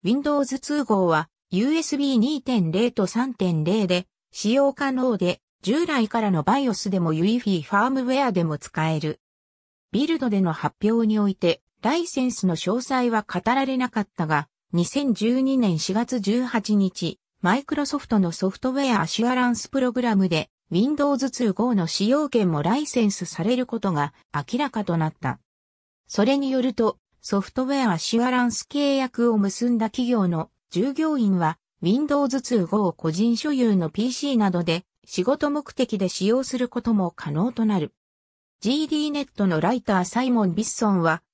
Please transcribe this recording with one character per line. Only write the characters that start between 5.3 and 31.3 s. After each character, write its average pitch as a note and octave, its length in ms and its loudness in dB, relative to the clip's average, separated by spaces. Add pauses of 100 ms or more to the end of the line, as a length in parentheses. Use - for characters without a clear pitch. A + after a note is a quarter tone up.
従 D4+ 240 0
来 C4 240 0
か A#3 100 -2
ら G#3+ 100 0
の D#3+ 140 2
バ A3 160 2
イ C4+ 80 0
オ A3 60 0
ス - 160 -4
で F#3 100 0
も E3 140 0
ユ D#3+ 120 0
イ A3+ 140 2
フ G#3+ 120 -2
ィ F3+ 80 2
ー - 20 -4
フ G3+ 120 -6
ァ G3+ 120 4
ー C4 40 0
ム C4+ 120 -2
ウ B3 60 -4
ェ C4+ 180 0
ア B3 80 0
で F3 100 0
も D#3 140 -2
使 D#3+ 320 -4
え D#3 100 -2
る。 D3+ 220 -6 (720)
ビ C4 140 0
ル E4 120 0
ド B3+ 100 0
で G3+ 120 2
の F3 100 2
発 - 320 -4
表 A3+ 240 2
に G#3+ 120 2
お G3+ 100 2
い F#3+ 60 -2
て、 - 260 0 (200)
ラ B3+ 140 0
イ E4+ 100 0
セ B3+ 200 -2
ン B3 80 0
ス - 140 -2
の E3 100 0
詳 A3+ 240 -2
細 B3 300 0
は A3 140 -2
語 - 140 -4 (160)
ら C4+ 80 2
れ C4 140 -2
な B3+ 100 0
か A3 140 -2
っ G3+ 120 -4
た D#3+ 140 -2
が、 D3+ 220 0 (240)
二 F3 100 4
千 C#4 300 0
十 A#3 260 0
二 C4+ 180 2
年 F#3+ 220 2
四 F#3 140 -4
月 A#3 260 -2
十 G#3 240 0
八 A3 320 0
日、 F#3 420 0 (220)
マ F#3 160 2
イ C#4 80 -4
ク - 120 -6
ロ D4 100 -2
ソ D4 120 -4
フ - 120 -8
ト A3 100 4
の E3+ 140 2
ソ F#3+ 160 -2
フ - 100 -10
ト B3+ 120 -2
ウ - 20 -6
ェ C4+ 240 0
ア E3 60 0
ア D#3+ 40 -4
シ - 160 -4
ュ A#3+ 60 2
ア B3+ 40 0
ラ B3 140 2
ン A#3+ 80 2
ス - 140 -8
プ C4+ 100 -2
ロ B3+ 140 0
グ B3+ 80 -2
ラ A3+ 160 2
ム F#3+ 100 4
で、 D#3+ 220 -2 (200)
Windows C#4 600 0
ツ B3 160 -4
ー G3 80 0
号 A#3+ 220 0
の E3+ 120 0
使 G3+ 220 -2
用 D4 180 2
権 G#3 240 2
も D3 100 0
ラ F3 140 2
イ D4 120 -2
セ A3+ 180 0
ン G3+ 60 2
ス - 140 -6
さ - 180 -8
れ A#3 120 0
る B3+ 100 -2
こ A3+ 140 -8
と G3 140 -2
が D3 200 -2 (200)
明 D3+ 260 -4
ら D4 100 -2
か G#3+ 140 -4
と E3+ 140 -2
な D#3 140 0
っ - 60 -20
た。 B2+ 220 -6 (680)
そ G#3 180 2
れ C#4 120 2
に C#4 140 -2
よ C4 100 0
る B3 120 0
と、 A3+ 240 0 (240)
ソ - 180 -2
フ - 140 -8
ト B3+ 100 -2
ウ B3+ 40 -2
ェ C4+ 200 0
ア F#3+ 60 2
ア D#3+ 40 0
シ A3+ 220 -2
ュ B3 60 2
ア B3+ 60 2
ラ B3 120 2
ン A#3+ 80 0
ス - 180 -8
契 C#4+ 280 0
約 A#3+ 340 0
を A3 60 2
結 G3+ 320 0
ん A#3+ 80 2
だ A3 80 0
企 A#3+ 240 -2
業 G#3+ 180 2
の D#3+ 220 -2 (200)
従 B3+ 240 0
業 D#4 240 0
員 G3 200 2